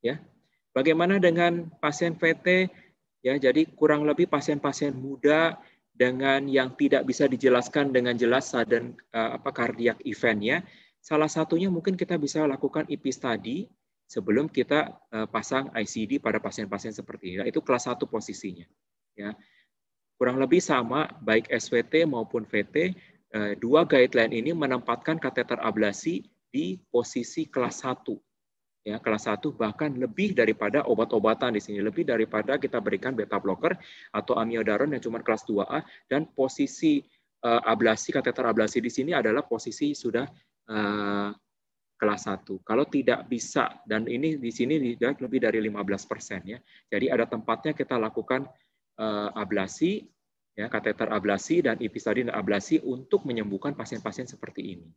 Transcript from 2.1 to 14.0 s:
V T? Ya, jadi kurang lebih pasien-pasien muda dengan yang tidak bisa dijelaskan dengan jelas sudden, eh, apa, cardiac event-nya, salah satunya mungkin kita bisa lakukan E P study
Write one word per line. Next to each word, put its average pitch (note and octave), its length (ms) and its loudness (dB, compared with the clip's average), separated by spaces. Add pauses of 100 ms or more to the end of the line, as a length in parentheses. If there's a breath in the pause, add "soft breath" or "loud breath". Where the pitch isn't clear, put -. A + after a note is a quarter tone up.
V E3 160 4
T? - 120 -6 (760 soft breath)
Ya, C3 160 0
jadi C3+ 320 4
kurang D3+ 320 4
lebih D3+ 240 4
pasien-pasien C#3+ 720 -2
muda D3 640 2 (320 loud breath)
dengan C3 560 2
yang C3 240 2
tidak C3+ 320 4
bisa C3 240 2
dijelaskan B2+ 640 2
dengan B2 240 2
jelas A#2+ 320 2
sudden, A#2+ 480 0 (160)
eh, A2+ 240 -2
apa, B2 160 -8
cardiac A#2 480 -2
event-nya, A2+ 640 0 (320 loud breath)
salah D#3 320 0
satunya E3+ 400 0
mungkin F3+ 240 0
kita F3+ 240 -2
bisa D3+ 320 -2
lakukan C3+ 400 -2
E C#3+ 80 -6
P B2+ 160 -4
study A#2+ 560 -6 (380)